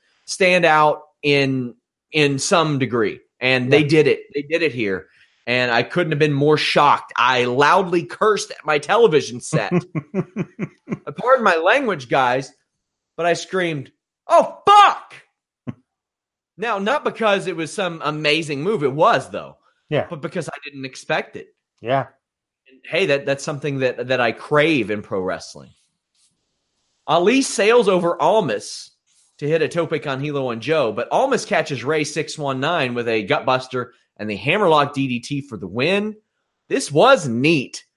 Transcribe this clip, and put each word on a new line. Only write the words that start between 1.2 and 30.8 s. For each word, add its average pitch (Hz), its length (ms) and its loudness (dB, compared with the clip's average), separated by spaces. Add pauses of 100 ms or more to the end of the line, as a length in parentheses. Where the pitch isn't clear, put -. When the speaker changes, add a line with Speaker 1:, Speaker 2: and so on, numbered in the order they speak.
Speaker 1:
in, 135 500 0 (380)
in 143 260 2
some 156 400 0
degree. 117 440 -2 (180)
And 127 340 2
they 151 60 6
Speaker 2:
Yeah. 151 80 0
Speaker 1:
did 151 180 4
it. 120 140 2 (160)
They 147 80 -4
did 160 180 -4
it 151 100 0
here. 101 360 -4 (400)
And 123 240 0
I 120 100 4
couldn't 165 300 -2
have 147 80 -2
been 151 120 2
more 147 240 2
shocked. 143 640 2
I 123 280 2
loudly 165 600 2
cursed 208 460 -2
at - 120 -18
my 151 140 0
television 147 640 2
set. 117 320 -4
Speaker 2:
<laughs> - 1400 -8
Speaker 1:
Pardon 240 260 2
my 185 120 2
language, 185 520 0
guys, 131 460 0 (640)
but 165 80 -4
I 170 80 2
screamed, 165 580 -6 (340)
"Oh, - 400 2
fuck!" 403 500 4 (1400)
Now, 214 220 -4
not 220 260 -2
because 202 440 0
it 175 100 -6
was 160 160 -6
some 175 320 -4
amazing 151 560 -2
move. 180 220 -2
It 135 100 0
was, 156 380 2
though. 76 260 -10 (320)
Speaker 2:
Yeah. 147 180 0
Speaker 1:
But 160 140 -12
because 156 260 -8
I 151 160 -10
didn't 139 220 -14
expect 156 500 -8
it. - 120 -18 (340)
Speaker 2:
Yeah. 127 260 -2 (600)
Speaker 1:
And, 131 160 -20
hey, 170 220 -2
that, 139 180 0
that's 139 180 -4
something 143 360 -6
that, 127 280 -2
that 127 140 0
I 117 100 2
crave 147 600 0
in 104 100 -4
pro 98 180 -6
wrestling. 80 520 -8 (1300)
Ali 180 360 4
sails 226 480 2
over 175 320 0
Almas 156 680 0 (480)
to 147 80 -6
hit 160 140 0
a 143 60 2
tope 160 360 -4
con 135 180 -6
hilo 139 300 -4
on 113 100 -8
Joe, 131 320 0